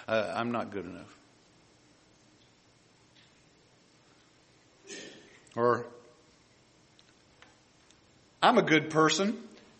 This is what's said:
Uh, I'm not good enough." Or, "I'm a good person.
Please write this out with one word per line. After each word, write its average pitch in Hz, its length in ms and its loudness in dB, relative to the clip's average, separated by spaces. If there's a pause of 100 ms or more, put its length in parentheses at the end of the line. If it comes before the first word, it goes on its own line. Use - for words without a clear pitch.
Uh, 107 260 -2
I'm 117 160 -4
not 113 200 -6
good 98 140 -10
enough." 87 340 -16 (4000)
Or, 120 320 0 (2500)
"I'm 220 160 6
a - 40 4
good 151 280 2
person. 160 500 2 (400)